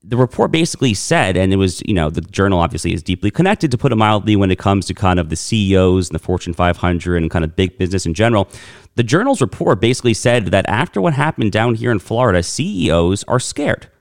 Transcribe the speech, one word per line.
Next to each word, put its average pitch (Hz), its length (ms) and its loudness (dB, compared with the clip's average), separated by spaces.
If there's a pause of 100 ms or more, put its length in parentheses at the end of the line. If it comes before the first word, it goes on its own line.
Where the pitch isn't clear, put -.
The 107 120 -6
report 127 360 0
basically 156 420 0
said, 101 420 0
and 95 160 2
it 98 60 2
was, 95 280 0
you - 80 -2
know, 80 160 0
the 85 120 -4
Journal 98 380 0
obviously 85 340 -2
is 82 100 -6
deeply 92 260 -2
connected, 170 420 0
to 120 60 0
put 135 140 0
it 113 40 0
mildly, 107 420 2
when 98 140 4
it 92 80 0
comes 98 260 0
to 92 80 -6
kind 90 260 2
of 82 100 -2
the 80 60 -4
C 98 380 0
E 95 40 4
Os 92 300 2
and 80 80 -8
the 82 80 -6
Fortune 90 300 -4
five 87 240 0
hundred 87 440 -2
and 82 80 -2
kind 82 140 -2
of 80 140 -6
big 95 200 -2
business 92 280 -2
in 82 80 -2
general. 107 340 2 (480)
The 120 80 0
Journal's 196 380 0
report 135 400 0
basically 120 320 2
said 120 340 0
that 92 220 0
after 151 320 -2
what 175 120 0
happened 135 380 -2
down 113 240 0
here 117 160 -2
in 107 80 0
Florida, 113 420 0
C 175 440 -4
E - 60 2
Os 85 340 2
are 127 140 0
scared - 500 -4 (120)